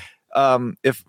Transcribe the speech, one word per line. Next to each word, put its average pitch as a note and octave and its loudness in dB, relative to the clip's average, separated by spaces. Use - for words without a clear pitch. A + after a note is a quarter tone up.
um, B2+ 0
if, C3 -2